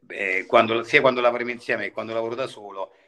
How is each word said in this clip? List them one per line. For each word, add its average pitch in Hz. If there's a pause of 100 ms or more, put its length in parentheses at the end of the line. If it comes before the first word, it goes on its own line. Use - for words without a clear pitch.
eh, 95
quando, 117
sia 143
quando 127
lavoriamo 120
insieme 117
che 95
quando 113
lavoro 113
da 131
solo, 98 (160)